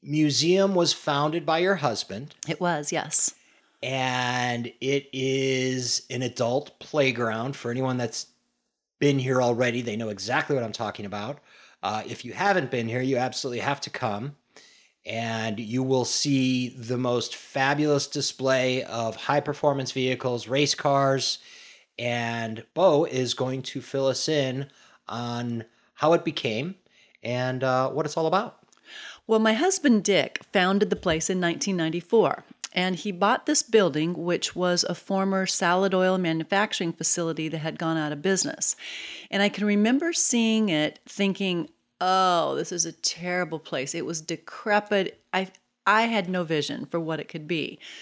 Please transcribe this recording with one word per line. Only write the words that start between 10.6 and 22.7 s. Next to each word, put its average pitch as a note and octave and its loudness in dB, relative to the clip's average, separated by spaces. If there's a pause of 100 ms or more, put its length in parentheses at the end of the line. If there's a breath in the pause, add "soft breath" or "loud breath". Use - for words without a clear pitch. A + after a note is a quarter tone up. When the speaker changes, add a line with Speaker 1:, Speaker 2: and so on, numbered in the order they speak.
Speaker 1:
I'm G#2+ -6
talking G#2 -6
about. G#2 -8 (420 loud breath)
Uh, G#2 -4
if A2+ -10
you A#2 -12
haven't F3 0
been A#2 -2
here, A#2+ -2
you C3 0
absolutely B2 -2
have C3+ -2
to - -10
come. A#2 -6 (680 soft breath)
And A2+ -4
you A#2+ -4
will C3 2
see C3 2
the B2 -6
most B2 0
fabulous C#3+ 2
display C3 0
of A2+ -4
high-performance C#3+ 0
vehicles, B2+ -2
race C#3 2
cars, C#3 2 (600 loud breath)
and A#2 -4